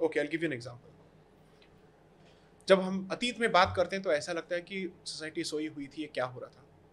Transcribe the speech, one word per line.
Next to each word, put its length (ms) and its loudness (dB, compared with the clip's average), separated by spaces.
Okay, 120 0
I'll 140 0
give 120 -2
you 100 -2
an 60 -6
example। 340 -16
जब 120 10
हम 320 -2
अतीत 280 -2
में 120 2
बात 240 6
करते 200 2
हैं 80 -4
तो 80 2
ऐसा 200 2
लगता 240 -4
है 60 -2
कि 320 -6
सोसाइटी 380 -8
सोई 240 -4
हुई 200 -10
थी, 140 -10
ये 120 -6
क्या 120 0
हो 140 -8
रहा 100 -12
था। 140 -20